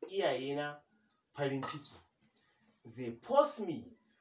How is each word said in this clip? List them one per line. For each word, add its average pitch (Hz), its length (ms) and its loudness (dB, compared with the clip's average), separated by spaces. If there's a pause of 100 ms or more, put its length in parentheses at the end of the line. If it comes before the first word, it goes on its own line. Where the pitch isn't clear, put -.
(100)
iyayena 147 680 0 (600)
farin 135 260 0
ciki. 143 320 -8 (880)
"They 117 280 -6
forced 277 480 4
me," 165 360 -4 (240)